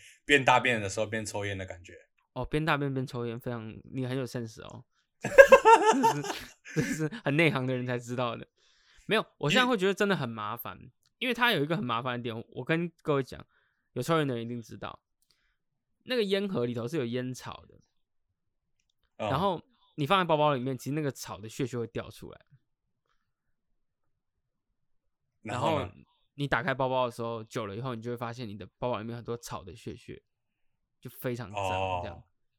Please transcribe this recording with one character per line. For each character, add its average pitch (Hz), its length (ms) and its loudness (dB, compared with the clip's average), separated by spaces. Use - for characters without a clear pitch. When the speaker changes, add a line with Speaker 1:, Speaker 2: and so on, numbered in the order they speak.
Speaker 1:
边 143 200 6
大 127 160 8
便 120 200 2
的 101 80 -2
时 98 120 -2
候 107 60 0
边 107 200 -6
抽 101 180 -4
烟 101 140 -4
的 92 80 -8
感 92 160 -14
觉？ - 120 -20
Speaker 2:
哦， 127 100 -6
边 151 200 -2
大 160 120 2
便 139 180 -2
边 131 100 -2
抽 120 220 -6
烟， 117 140 -6
非 127 100 -8
常， 110 260 -8
你 131 140 -4
很 127 100 -4
有 135 80 -4
sense 117 380 -10
哦。 113 220 -16
<laughs> - 200 -20
这 453 1000 8
是， - 0 -
这 156 60 2
是 156 260 -2
很 143 100 0
内 156 160 6
行 131 160 0
的 131 80 0
人 123 100 -4
才 123 140 -2
知 120 160 -8
道 120 220 -2
的。 117 100 -14
没 202 100 2
有， 220 100 0
我 143 120 0
现 254 100 6
在 247 60 6
会 247 100 4
觉 185 120 2
得 202 40 4
真 202 160 2
的 190 80 2
很 139 120 -4
麻 110 280 -6
烦， 98 220 -12
Speaker 1:
因 - 60 -8
Speaker 2:
因 254 40 -2
为 254 40 2
它 240 200 2
有 160 100 2
一 147 40 0
个 165 80 0
很 214 80 -2
麻 120 200 0
烦 123 160 -4
的 120 40 -6
点， 113 280 -6
我 127 120 -8
跟 165 380 -2
各 151 140 0
位 139 80 2
讲， - 200 -14
有 123 80 -4
抽 165 160 2
烟 147 100 0
的 127 60 -2
人 117 100 -6
一 - 20 -8
定 120 140 -8
知 - 160 -16
道， - 240 -12
那 247 120 -6
个 240 80 4
烟 196 240 0
盒 156 200 -2
里 123 80 -4
头 117 120 -4
是 151 120 -4
有 127 80 0
烟 123 260 -4
草 - 340 -14
的， 50 100 -20
Speaker 1:
哦。 107 140 -4
Speaker 2:
然 135 100 2
后 190 180 0
你 147 100 0
放 190 140 4
在 180 40 2
包 160 120 4
包 147 180 6
里 127 60 0
面， 131 160 -2
其 - 80 -12
实 131 80 -4
那 151 80 -2
个 147 100 -2
草 - 280 -10
的 104 100 -12
屑 131 180 -4
屑 120 120 -6
会 117 80 -4
掉 107 240 -8
出 - 200 -16
来。 - 100 -18
Speaker 1:
然 107 180 -6
后 156 180 2
呢？ 131 80 -2
Speaker 2:
然 - 20 -8
后 - 60 -18
你 143 120 -4
打 123 140 2
开 135 120 0
包 131 140 0
包 127 180 2
的 120 60 -4
时 117 100 -8
候， 117 220 -6
久 113 220 -6
了 98 100 -8
以 113 40 -8
后， 127 140 -6
你 110 80 -10
就 120 80 -6
会 120 60 -4
发 117 160 -6
现 117 160 -12
你 104 80 -12
的 98 100 -14
包 123 120 -2
包 113 80 -2
里 104 60 -8
面 117 100 -8
很 120 100 -12
多 117 120 -4
草 - 260 -10
的 92 120 -14
屑 113 200 -12
屑， - 260 -16
就 - 80 -16
非 127 280 -6
常 98 160 -12
脏 95 500 -2
这 87 60 -8
样。 87 80 -12
Speaker 1:
哦， - 80 -20